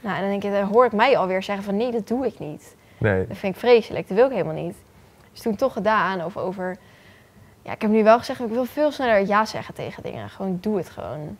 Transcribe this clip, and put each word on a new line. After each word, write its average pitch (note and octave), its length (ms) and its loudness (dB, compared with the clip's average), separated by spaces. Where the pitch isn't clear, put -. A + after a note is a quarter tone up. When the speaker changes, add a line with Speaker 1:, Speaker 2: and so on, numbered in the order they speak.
Speaker 1:
Nou, F#3+ 140 -4
en D#3 60 -2
dan G3 100 -2
denk G3+ 120 -2
je, G3+ 80 -2
dan G3+ 220 0
hoor A#3+ 120 8
ik A#3 80 2
mij A3 260 4
alweer F#3 240 0
zeggen G3+ 220 -6
van, G3+ 120 -2
"Nee, A#3+ 140 0
dat A3+ 180 -4
doe B3+ 180 -2
ik - 120 -6
niet." - 380 -14
Speaker 2:
Nee. F#2+ 280 2
Speaker 1:
Dat F#3+ 100 -10
vind F#3+ 180 -4
ik - 60 -14
vreselijk, A#3 480 2
dat F#3+ 80 -2
wil B3 100 6
ik C4+ 60 -2
helemaal D#3 300 -4
niet. F3 140 -8
Dus - 100 -20
toen A3 140 -2
toch C4 160 0
gedaan, F#3+ 520 0
of F3+ 120 -8
over, F#3 400 -6
ja, - 100 -10
ik - 100 -8
heb G#3+ 80 0
nu A3 140 4
wel A3+ 140 8
gezegd, B3+ 220 -6
ik A#3+ 80 -6
wil A#3+ 160 -2
veel D4 280 0
sneller A3+ 340 2
ja G#3+ 180 2
zeggen - 300 -10
tegen - 280 -10
dingen. G#2 260 -10
Gewoon, F#3+ 320 -6
doe G#3+ 160 -2
het D#3+ 120 -4
gewoon. D3 520 -12